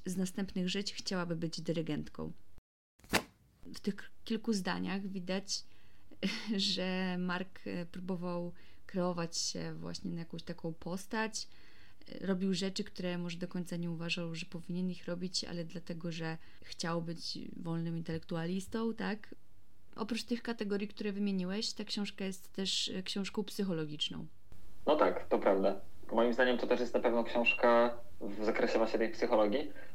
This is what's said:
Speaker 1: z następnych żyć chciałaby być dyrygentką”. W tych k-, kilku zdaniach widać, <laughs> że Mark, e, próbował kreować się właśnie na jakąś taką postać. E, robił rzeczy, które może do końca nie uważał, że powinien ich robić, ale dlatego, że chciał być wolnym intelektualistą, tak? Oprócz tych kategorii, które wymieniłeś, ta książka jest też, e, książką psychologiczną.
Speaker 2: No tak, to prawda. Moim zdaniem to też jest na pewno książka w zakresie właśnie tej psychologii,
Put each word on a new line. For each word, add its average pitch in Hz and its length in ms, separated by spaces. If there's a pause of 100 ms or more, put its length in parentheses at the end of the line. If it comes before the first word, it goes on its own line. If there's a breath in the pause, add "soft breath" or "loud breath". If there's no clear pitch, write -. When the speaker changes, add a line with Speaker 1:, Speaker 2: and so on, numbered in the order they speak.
Speaker 1:
z 185 120
następnych 190 520
żyć 196 240
chciałaby 175 420
być 165 260
dyrygentką”. 156 720 (1400)
W - 40
tych 202 160
k-, - 100 (180)
kilku 226 300
zdaniach 185 540
widać, 190 560 (580 soft breath)
<laughs> 214 340
że 185 640
Mark, 180 480
e, 180 180
próbował 175 680 (320 soft breath)
kreować 175 520
się 165 360
właśnie 170 380
na 170 80
jakąś 165 240
taką 165 300
postać. 220 720 (760 soft breath)
E, - 40
robił 190 280
rzeczy, 190 300
które 180 340
może 175 200
do 175 100
końca 175 280
nie 170 160
uważał, 170 440
że 165 100
powinien 180 460
ich - 160
robić, 180 360
ale 170 200
dlatego, 170 480
że 160 260 (260 soft breath)
chciał 170 380
być 170 380 (180)
wolnym 165 400
intelektualistą, 175 960
tak? 208 420 (600)
Oprócz 226 280
tych 240 180
kategorii, 208 460
które 208 240
wymieniłeś, 196 640
ta 214 100
książka 202 420
jest 190 280
też, - 420
e, 185 80
książką - 400
psychologiczną. 160 840 (600)
Speaker 2:
No 147 100
tak, 92 320
to 117 120
prawda. 98 420 (300)
Moim 117 220
zdaniem 127 240
to 127 100
też 123 120
jest 120 140
na 123 60
pewno 117 240
książka 120 720 (240)
w 104 240
zakresie 113 320
właśnie 113 220
tej 113 100
psychologii, 113 600 (240 loud breath)